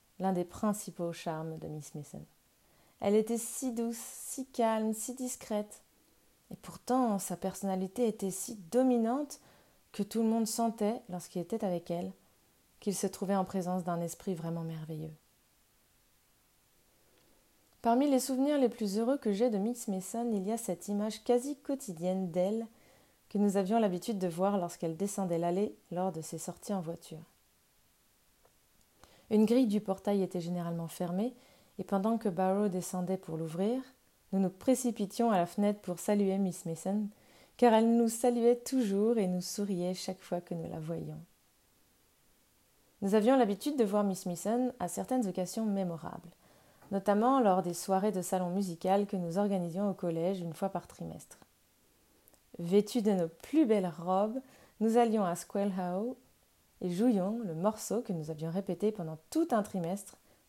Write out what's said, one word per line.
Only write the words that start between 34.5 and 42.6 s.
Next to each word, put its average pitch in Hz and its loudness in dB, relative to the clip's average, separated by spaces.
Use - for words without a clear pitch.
à 220 4
la 175 4
fenêtre 208 0
pour 175 -6
saluer 202 2
Miss 190 -2
Mason, 202 -2
car 240 8
elle 226 6
nous 233 6
saluait 240 4
toujours 233 2
et 202 2
nous 180 0
souriait 185 -2
chaque 185 -8
fois - -4
que 175 -8
nous 165 -6
la 165 -8
voyions. 156 -8